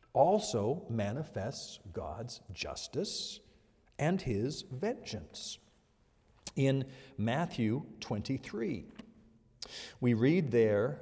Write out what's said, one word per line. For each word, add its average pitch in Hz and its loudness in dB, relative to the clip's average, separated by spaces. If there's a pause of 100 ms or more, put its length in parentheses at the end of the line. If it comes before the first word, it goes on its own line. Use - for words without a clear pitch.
(140)
also 143 4
manifests 117 -4 (120)
God's 87 -8 (140)
justice - -6 (600)
and 175 2
his 110 -2
vengeance. - -6 (1000)
In 135 4 (320)
Matthew 120 0 (180)
twenty-three, 123 -4 (1160)
we 120 4
read 135 4
there 113 6